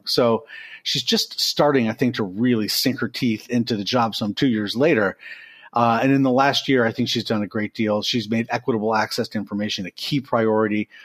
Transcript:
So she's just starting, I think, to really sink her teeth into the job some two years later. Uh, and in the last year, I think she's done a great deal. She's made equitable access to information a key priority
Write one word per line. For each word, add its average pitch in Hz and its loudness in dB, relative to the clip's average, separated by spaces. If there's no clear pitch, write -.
So 117 2
she's - -2
just - -2
starting, 139 2
I 110 -2
think, 123 0
to 117 -2
really 107 0
sink - -2
her 113 -2
teeth 113 -4
into 120 0
the 101 -4
job 113 0
some 104 -4
two 143 0
years 107 -2
later. 120 2
Uh, 117 4
and 135 4
in 135 4
the 131 2
last 135 2
year, 127 4
I 113 0
think 120 -2
she's 113 -2
done 107 -2
a 98 -6
great 107 -6
deal. 104 0
She's 107 -2
made 113 -2
equitable 113 -2
access 110 -2
to - -6
information 101 -6
a - -12
key - -4
priority 110 0